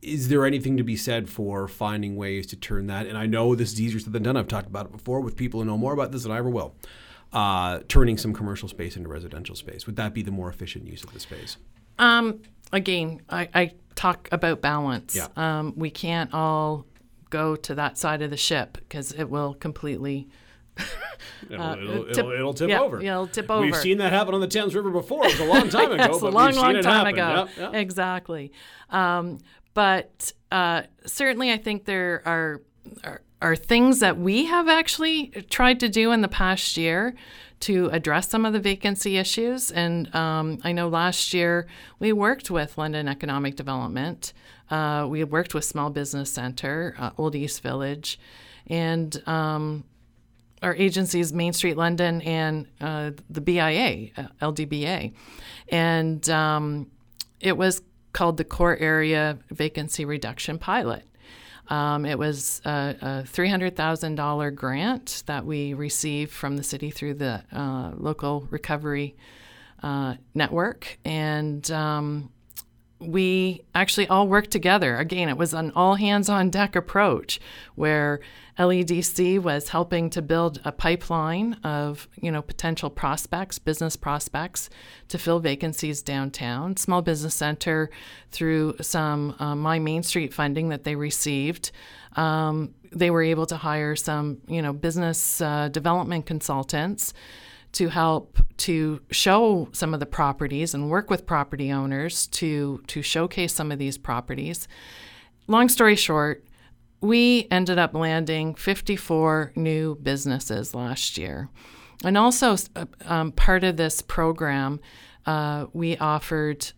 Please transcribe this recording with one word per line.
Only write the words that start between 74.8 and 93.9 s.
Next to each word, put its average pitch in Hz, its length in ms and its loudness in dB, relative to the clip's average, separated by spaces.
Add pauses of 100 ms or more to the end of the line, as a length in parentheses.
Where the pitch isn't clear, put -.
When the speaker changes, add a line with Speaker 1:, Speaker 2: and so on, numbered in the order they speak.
Speaker 2:
Again, 165 320 0
it 135 100 0
was 165 160 0
an 160 220 -2
all-hands-on-deck 196 1000 4
approach 180 600 2 (380)
where 147 460 2 (360)
L 180 140 6
E 180 120 4
D 170 180 0
C 185 380 2
was 147 300 -2
helping 170 420 0
to 170 100 -4
build 165 420 0
a 151 80 -4
pipeline 170 840 0 (100)
of, 147 420 -4 (140)
you 170 100 -2
know, 151 100 -2
potential - 480 -4
prospects, 170 720 -4
business 156 380 -2
prospects, 147 720 -6 (400)
to - 80 -6
fill 170 220 2
vacancies 151 640 -2
downtown. 139 760 -4
Small 180 240 2
Business 156 340 -2
Center, 156 540 0 (420)
through 156 480 0
some, 147 600 -2
uh, 147 160 -2
My 156 240 0
Main 160 240 -2
Street 160 300 -2
funding 147 360 -2
that 143 160 -6
they 151 100 -2
received, 147 760 -2 (440)
um, 156 580 0 (180)
they 175 180 4
were 165 140 4
able 160 240 2
to 165 100 -6
hire 151 400 -2